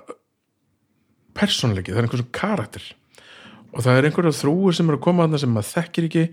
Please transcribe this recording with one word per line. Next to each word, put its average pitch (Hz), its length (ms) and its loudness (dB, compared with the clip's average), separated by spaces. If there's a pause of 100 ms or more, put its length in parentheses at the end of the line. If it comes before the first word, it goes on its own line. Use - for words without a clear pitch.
(1400)
persónleiki, 95 560 -2
það 131 60 -2
er 120 80 2
einhver 120 160 -2
svona - 100 -16
karakter. 175 520 -4 (880)
Og - 100 -6
það 127 160 4
er 135 100 4
einhverjar 156 280 0
þrúgur 175 380 2
sem 165 140 2
eru 147 100 2
að 127 60 -8
koma 175 200 4
þarna 156 140 0
sem 135 140 0
maður 110 200 -2
þekkir 170 340 -2
ekki 160 260 0